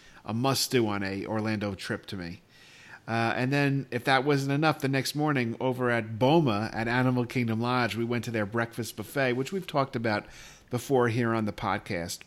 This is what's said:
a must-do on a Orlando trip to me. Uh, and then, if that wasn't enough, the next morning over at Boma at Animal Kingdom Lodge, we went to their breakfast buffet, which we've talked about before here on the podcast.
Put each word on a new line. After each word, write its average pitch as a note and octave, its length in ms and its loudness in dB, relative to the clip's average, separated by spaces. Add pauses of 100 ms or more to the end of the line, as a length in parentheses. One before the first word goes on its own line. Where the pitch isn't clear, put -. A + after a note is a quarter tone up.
(260)
a G#2+ 80 -6
must-do B2 560 2
on G2+ 120 0
a G2 240 -4
Orlando G#2+ 500 -2
trip - 320 -6
to G2+ 100 -8
me. F2 240 -10 (680)
Uh, A2+ 300 0
and B2+ 160 0
then, C#3 380 2
if A#2+ 120 -4
that C3+ 220 4
wasn't C#3 260 2
enough, D3+ 280 2
the - 100 -2
next C3+ 260 0
morning C#3 460 0
over B2 300 0
at A2+ 260 -2
Boma B2+ 560 4
at A2+ 160 -2
Animal B2+ 360 2
Kingdom A2+ 360 -2
Lodge, A#2+ 340 0
we A#2 80 -2
went A#2 220 -2
to A#2+ 60 -6
their G#2+ 160 0
breakfast A2+ 500 -4
buffet, B2+ 360 -2
which C3 200 -4
we've F#3 140 -4
talked C#3 280 -2
about A2+ 300 0 (460)
before A#2+ 380 2
here A#2 220 0
on A2+ 140 0
the G2+ 80 -4
podcast. F#2 720 -4